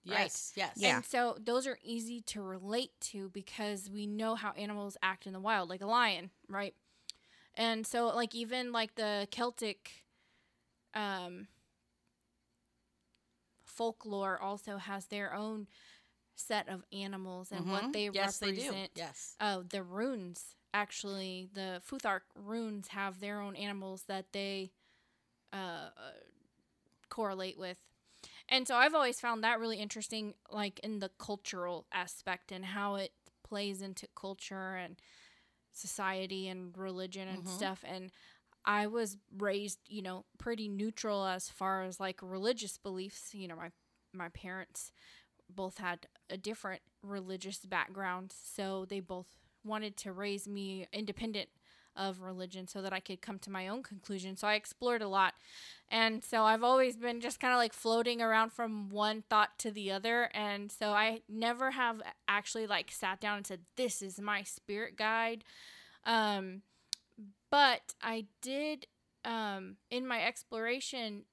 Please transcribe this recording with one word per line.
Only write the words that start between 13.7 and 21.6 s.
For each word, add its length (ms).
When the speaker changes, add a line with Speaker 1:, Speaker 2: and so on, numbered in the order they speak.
Speaker 1:
also 380
has 280
their 280
own 340
set 320
of 240
animals 600
and 200
what 120
Speaker 2:
Mm-hmm. 100
Speaker 1:
they 160
Speaker 2:
Yes, 300
they 120
do. 100
Speaker 1:
represent. 340
Speaker 2:
Yes. 440
Speaker 1:
Uh, 280
the 160
runes, 720
actually, 800
the 360